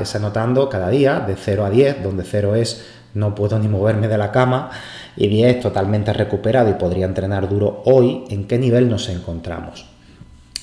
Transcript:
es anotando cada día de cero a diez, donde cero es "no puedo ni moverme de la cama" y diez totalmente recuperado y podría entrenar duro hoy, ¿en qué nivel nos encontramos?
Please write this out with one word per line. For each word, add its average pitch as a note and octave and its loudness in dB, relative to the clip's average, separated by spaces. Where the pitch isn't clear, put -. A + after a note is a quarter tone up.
es - -6
anotando A2+ 0
cada F#2 -2
día C3+ 2
de G2 -4
cero G2+ -2
a G2 0
diez, C#3 2
donde F#2+ -4
cero G2+ 0
es A#2 -2
"no G#2 -2
puedo G#2 0
ni G#2+ 0
moverme G#2 2
de G#2+ 0
la G2+ -2
cama" B2+ 0
y G#2 2
diez A#2 4
totalmente G#2 0
recuperado A2 2
y F#2+ 0
podría F2+ 0
entrenar F#2+ -2
duro G2+ 0
hoy, B2+ 4
¿en G2 -6
qué A#2+ -2
nivel B2 4
nos G#2 -2
encontramos? E2+ -10